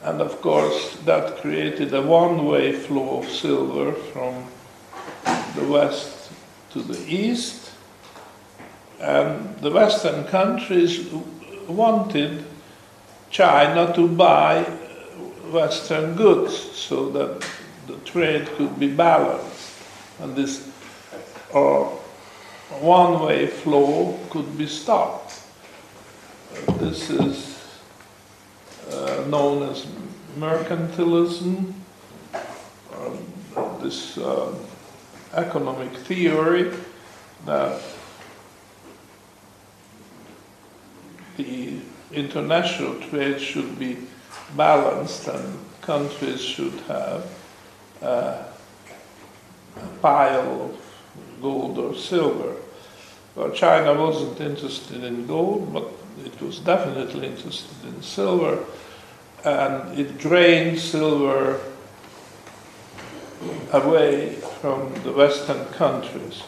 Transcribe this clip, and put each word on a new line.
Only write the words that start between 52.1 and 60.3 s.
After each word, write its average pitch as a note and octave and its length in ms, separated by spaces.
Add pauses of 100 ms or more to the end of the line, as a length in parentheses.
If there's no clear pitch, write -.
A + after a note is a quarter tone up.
Well, - 160
China D#3+ 440
wasn't D3+ 460
interested C#3+ 640
in A#2+ 240
gold, E3+ 460
but - 160 (380)
it - 160
was - 160
definitely C#3 720
interested - 560
in - 180
silver, F3+ 600 (800)
and C3+ 560
it C#3 200
drained E3 600